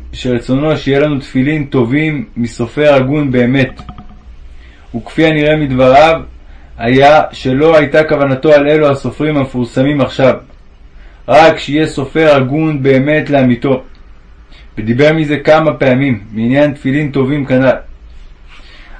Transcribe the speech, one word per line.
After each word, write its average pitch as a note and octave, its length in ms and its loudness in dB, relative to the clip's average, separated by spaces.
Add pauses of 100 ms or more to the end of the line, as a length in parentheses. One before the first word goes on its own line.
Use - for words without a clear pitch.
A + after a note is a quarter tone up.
(140)
שרצונו C3 640 -2
שיהיה C#3 220 0
לנו D3 200 0
תפילין C#3 460 -2
טובים C#3 600 -2 (120)
מסופר B2 560 -2
הגון C#3 380 0
באמת. B2 500 0 (1120)
וכפי D#3 300 -2
הנראה D3+ 300 2
מדבריו, C3+ 680 2 (560)
היה C3 440 4 (100)
שלא D3+ 460 0
הייתה D3+ 260 2
כוונתו C#3 500 0
על D3 160 4
אלו D3+ 200 2
הסופרים D3 480 -4
המפורסמים C3 640 -2
עכשיו, B2+ 320 0 (960)
רק D#3 320 4
שיהיה D3+ 280 -2
סופר D3 480 0
הגון C#3+ 480 -2
באמת C#3+ 460 0
לאמיתו. C3 540 0 (960)
ודיבר A#2+ 360 2
מזה D3+ 240 -2
כמה D#3 360 2
פעמים, C3 460 0 (120)
מעניין B2+ 420 0
תפילין C#3 380 -4
טובים C#3 340 -2
כנ"ל. C3 300 2 (1200)